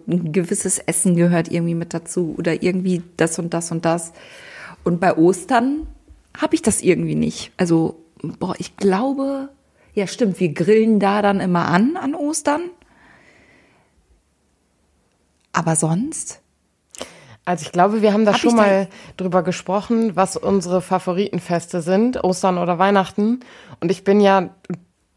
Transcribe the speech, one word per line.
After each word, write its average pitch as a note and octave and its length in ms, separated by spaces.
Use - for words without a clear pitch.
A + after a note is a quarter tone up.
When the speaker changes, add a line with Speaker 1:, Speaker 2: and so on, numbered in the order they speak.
Speaker 1:
ein E3+ 240
gewisses F#3 480
Essen - 380
gehört E3+ 340
irgendwie E3+ 240
mit E3+ 180
dazu E3 440
oder E3 260
irgendwie F3+ 400
das E3+ 200
und E3+ 160
das E3+ 200
und E3 100
das. E3+ 300
Und F3 160
bei F3+ 160
Ostern A#3+ 680
hab D#4+ 140
ich D#4+ 80
das - 200
irgendwie E3 340
nicht. D#3 420
Also, E3 440
boah, F3+ 360
ich - 200
glaube, C4+ 720
ja G3 140
stimmt, F#3+ 320
wir F3 140
grillen G#3+ 480
da G3+ 200
dann G3+ 200
immer F3 260
an, A3+ 300
an C#4+ 180
Ostern. D4+ 460
Aber E3 240
sonst? F3+ 640
Speaker 2:
Also F3 220
ich - 60
glaube, G3+ 320
wir G#3+ 100
haben G#3+ 100
da G#3 100
Speaker 1:
Hab - 60
Speaker 2:
schon A#3+ 120
Speaker 1:
ich A#3 60
da A3 40
Speaker 2:
mal G3 260
drüber F#3 260
gesprochen, G3 720
was F#3 220
unsere F3+ 440
Favoritenfeste F3+ 1000
sind, G3 420
Ostern F3+ 360
oder F3 200
Weihnachten. G3+ 600
Und F3 100
ich F#3 120
bin G3+ 180
ja G3 300